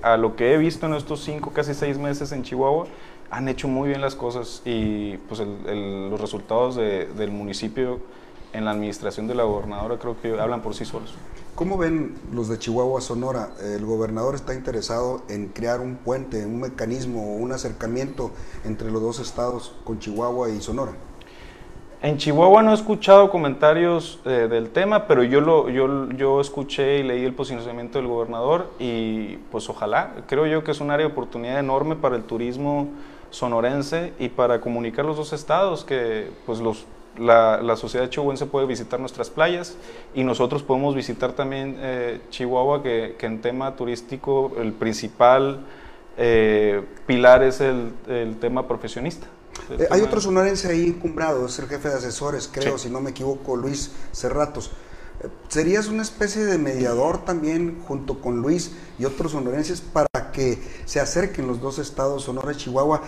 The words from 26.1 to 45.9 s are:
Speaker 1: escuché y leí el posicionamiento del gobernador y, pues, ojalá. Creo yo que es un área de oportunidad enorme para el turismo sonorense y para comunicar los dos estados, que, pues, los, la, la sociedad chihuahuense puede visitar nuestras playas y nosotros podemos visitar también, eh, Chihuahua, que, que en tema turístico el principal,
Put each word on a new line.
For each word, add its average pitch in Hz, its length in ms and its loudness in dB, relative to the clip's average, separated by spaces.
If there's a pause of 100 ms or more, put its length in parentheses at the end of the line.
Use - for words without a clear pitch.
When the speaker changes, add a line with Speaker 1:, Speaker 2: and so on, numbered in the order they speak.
Speaker 1:
escuché 143 580 0
y 139 40 0
leí 123 220 0
el 127 100 -2
posicionamiento 120 640 -6
del 127 80 -2
gobernador 117 720 0
y, 110 560 -4 (160)
pues, 113 180 -6
ojalá. 113 460 -2 (120)
Creo 151 200 2
yo 156 160 0
que 156 80 -4
es 147 80 -4
un 147 100 -4
área 151 160 2
de 151 60 -2
oportunidad 123 480 -6
enorme 139 360 0
para 139 200 0
el 107 80 -4
turismo 139 640 -4 (400)
sonorense 135 880 -2
y 127 100 -2
para 120 320 2
comunicar 117 440 -2
los 156 120 -2
dos 151 140 -6
estados, 160 520 0
que, 113 480 -2 (140)
pues, 113 140 -4
los, 113 260 -2 (320)
la, 113 440 8
la 117 140 2
sociedad 123 340 -2
chihuahuense 139 360 -2
puede 139 200 0
visitar 117 320 -4
nuestras 127 320 -6
playas 175 460 0 (400)
y 131 80 0
nosotros 127 400 0
podemos 139 320 2
visitar 127 380 -4
también, 135 460 -4
eh, 127 500 -4
Chihuahua, 131 520 2
que, 117 380 -2
que 127 60 -8
en 110 160 -4
tema 131 340 -2
turístico 131 800 -2
el 113 140 -2
principal, 123 880 4 (580)